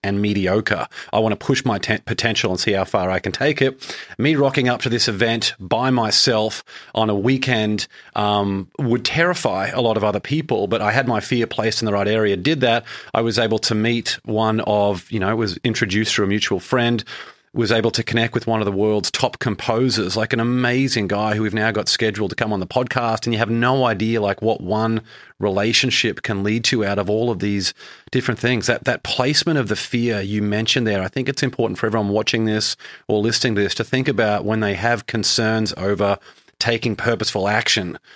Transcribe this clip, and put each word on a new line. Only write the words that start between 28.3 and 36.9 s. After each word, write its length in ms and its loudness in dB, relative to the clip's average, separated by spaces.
things. 260 0
That, 200 -2
that 180 -2
placement 560 0
of 80 0
the 80 0
fear 440 -2
you 220 -2
mentioned 460 0
there, 160 0
I 60 -4
think 200 -4
it's 140 -2
important 340 0
for 80 -2
everyone 240 2
watching 360 2
this 300 0
or 140 2
listening 340 0
to 60 2
this 140 0
to 80 -4
think 240 -2
about 380 0
when 160 0
they 120 0
have 320 0
concerns 720 0
over 400 0
taking 380 0